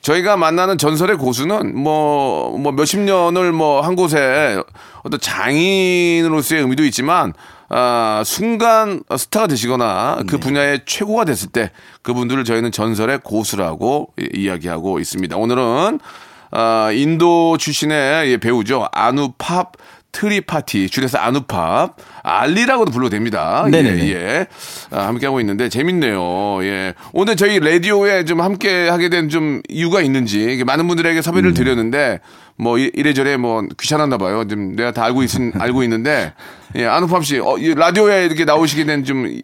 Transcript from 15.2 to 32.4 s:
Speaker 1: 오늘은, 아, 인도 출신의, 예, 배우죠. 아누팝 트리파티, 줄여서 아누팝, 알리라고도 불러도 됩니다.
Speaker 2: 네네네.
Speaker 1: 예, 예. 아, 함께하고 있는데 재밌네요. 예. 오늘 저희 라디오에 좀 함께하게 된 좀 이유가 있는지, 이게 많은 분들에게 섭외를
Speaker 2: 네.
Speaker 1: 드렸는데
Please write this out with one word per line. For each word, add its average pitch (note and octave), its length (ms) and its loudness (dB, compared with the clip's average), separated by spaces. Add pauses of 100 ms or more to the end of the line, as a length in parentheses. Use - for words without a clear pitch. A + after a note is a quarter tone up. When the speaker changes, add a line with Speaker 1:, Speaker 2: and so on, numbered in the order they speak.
Speaker 1:
오늘은, B2 640 0 (500)
아, A2+ 420 0
인도 E3 680 4
출신의, D3+ 720 0
예, B2 80 4
배우죠. A#2 540 0
아누팝 C#3 800 -2 (380)
트리파티, F3 760 -2
줄여서 B2+ 300 -2
아누팝, A#2 760 0 (280)
알리라고도 F#3 680 2
불러도 A#2+ 200 0
됩니다. G#2 600 -2
Speaker 2:
네네네. G#2+ 380 4
Speaker 1:
예, G2 40 0
예. G#2 340 -4 (440)
아, G2 160 -4
함께하고 C3 340 -2
있는데 G#2+ 280 0
재밌네요. G2+ 960 0
예. F#2+ 300 -4 (180)
오늘 G#3 240 2
저희 G3+ 240 2
라디오에 F#3 640 2
좀 E3 160 0
함께하게 F3+ 720 0
된 E3 180 0
좀 D3+ 400 0
이유가 E3+ 320 0
있는지, B2+ 420 0
이게 B2 220 0
많은 D3+ 240 0
분들에게 E3 320 0
섭외를 F3 320 2
Speaker 2:
네. B2 100 0
Speaker 1:
드렸는데 A#2+ 580 0 (360)